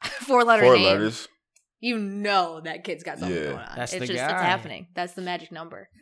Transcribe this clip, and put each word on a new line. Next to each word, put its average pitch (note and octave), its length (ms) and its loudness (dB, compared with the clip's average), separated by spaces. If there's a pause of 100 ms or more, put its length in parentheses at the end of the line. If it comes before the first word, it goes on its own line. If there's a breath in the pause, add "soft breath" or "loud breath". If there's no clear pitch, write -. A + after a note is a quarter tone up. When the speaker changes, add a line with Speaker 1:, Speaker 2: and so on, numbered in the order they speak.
Speaker 1:
<laughs> - 40 -10
four B3 400 2
letter A3+ 180 6
Speaker 2:
four - 140 10
Speaker 1:
name, - 80 4
Speaker 2:
letters. A2+ 420 2 (540)
Speaker 1:
you A#3 180 -4
know G3 600 -2
that E3 240 -10
kid's F3 180 -8
got - 160 -10
something - 180 -4
Speaker 2:
Yeah. D3+ 140 -4
Speaker 1:
going C3+ 80 -8
on. - 180 -14
Speaker 3:
That's B2 160 -6
Speaker 1:
It's - 80 -8
Speaker 3:
the B2+ 60 -4
Speaker 1:
just, B2 120 -4
Speaker 3:
guy. C#3 120 -2
Speaker 1:
it's F3+ 120 -2
happening. F3 520 -4
That's F3 200 -8
the F#3 80 -12
magic F3 280 -8
number. E3 380 -18 (140)